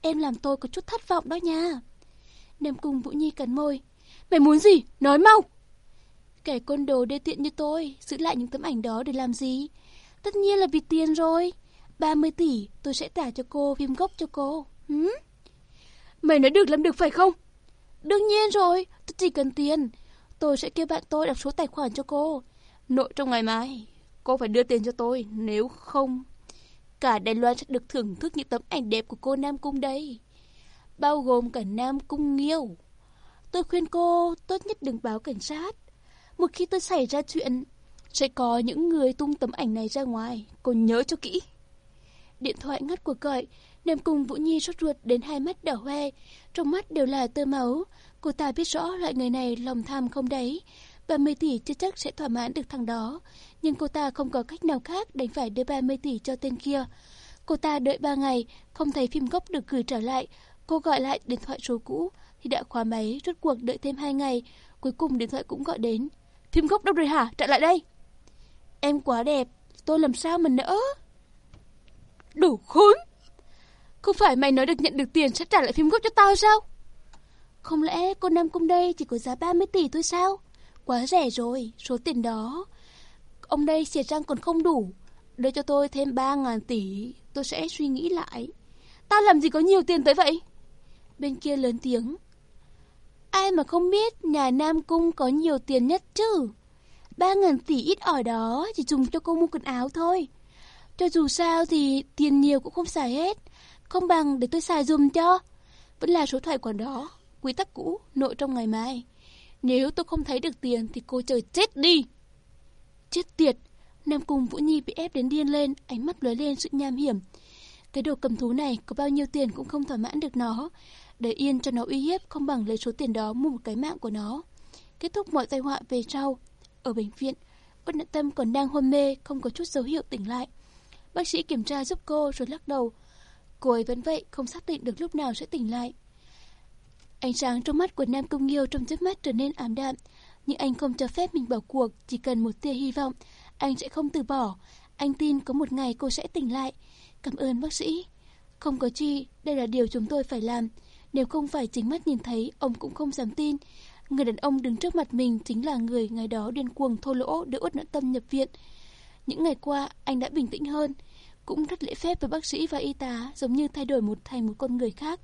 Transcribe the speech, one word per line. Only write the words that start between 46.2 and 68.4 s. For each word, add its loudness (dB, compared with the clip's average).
trong -2
mắt -2
đều 2
là 0
tơ -2
máu. -2
Cô -2
ta -4
biết -4
rõ -4
loại -4
người -2
này -2
lòng -6
tham -4
không -4
đáy. -4
Ba 0
mươi 2
tỷ -2
chưa -8
chắc -4
sẽ -8
thỏa -8
mãn -4
được -8
thằng -8
đó, -6
nhưng 0
cô -4
ta -4
không -6
có -2
cách -12
nào 2
khác -8
đành -4
phải -6
đưa -4
ba -2
mươi 0
tỷ -6
cho -6
tên -6
kia. -4
Cô 0
ta 0
đợi 2
ba -2
ngày, 0
không -2
thấy 0
phim -2
gốc -4
được -4
gửi -2
trở -4
lại. -2
Cô 0
gọi 2
lại -2
điện -4
thoại -10
số -4
cũ -6
thì -8
đã -2
khóa -4
máy, -4
rốt -4
cuộc 0
đợi -4
thêm -6
hai -4
ngày, -2
cuối -4
cùng -2
điện -2
thoại -6
cũng -10
gọi -4
đến. -2
"Phim 4
gốc 2
đâu 4
rồi 2
hả? 2
Trả 0
lại 4
đây." 4